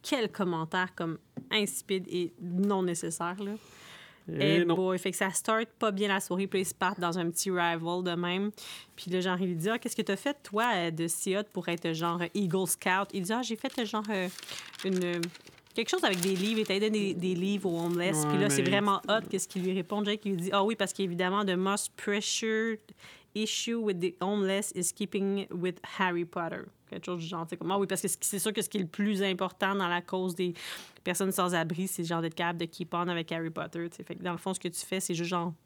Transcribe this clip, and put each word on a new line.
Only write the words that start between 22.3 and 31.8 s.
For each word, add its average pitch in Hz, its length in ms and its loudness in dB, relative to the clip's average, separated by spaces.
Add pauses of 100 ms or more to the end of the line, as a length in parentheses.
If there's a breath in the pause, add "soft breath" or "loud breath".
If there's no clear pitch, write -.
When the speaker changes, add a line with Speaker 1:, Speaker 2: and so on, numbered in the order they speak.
Speaker 1:
issue 220 420 -2
with 208 260 0
the 180 200 0
homeless 196 540 2
is 180 180 0
keeping 196 580 -2
with 180 280 -2 (180)
Harry 175 280 2
Potter. » 170 380 -6 (260)
Quelque 175 160 -10
chose 180 160 -4
du 165 60 -6
genre, 165 180 -6
tu 165 60 -10
sais, 175 60 -8
comme, « 170 140 -2
Ah 202 80 4
oui, 196 80 2
parce 190 140 -2
que 202 60 -2 (120)
c'est 202 200 -2
sûr 214 120 0
que 208 100 -2
ce - 80 -2
qui 214 80 -2
est 196 40 2
le 170 60 -2
plus 202 360 0
important 190 520 0
dans 190 120 2
la 175 140 2
cause 185 340 -2
des 180 180 0 (520 loud breath)
personnes 185 260 0
sans 180 240 2
abri, 165 320 0